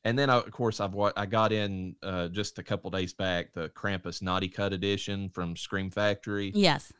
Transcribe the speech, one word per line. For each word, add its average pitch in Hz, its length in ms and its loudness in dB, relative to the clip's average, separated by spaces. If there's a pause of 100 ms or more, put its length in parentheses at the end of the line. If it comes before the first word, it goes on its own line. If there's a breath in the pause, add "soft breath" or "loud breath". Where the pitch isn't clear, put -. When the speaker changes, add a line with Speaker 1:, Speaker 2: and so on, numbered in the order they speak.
Speaker 1:
and 117 140 2
then, 139 120 4
I, 123 80 8
of 107 120 0
course, 113 300 -2
I've 98 140 -2
wa-, 101 220 4
I 104 100 0
got 110 260 4
in, 98 500 -2
uh, 90 260 -2
just 101 300 -4
a 92 40 -10
couple 98 280 -4
days 92 220 -2
back, 90 400 -2
the 82 180 -6
Krampus 92 520 -4
Naughty 92 260 0
Cut 101 240 0
edition 98 580 -2
from 85 260 -4
Scream 95 340 -4
Factory. 101 640 0
Speaker 2:
Yes. 175 460 4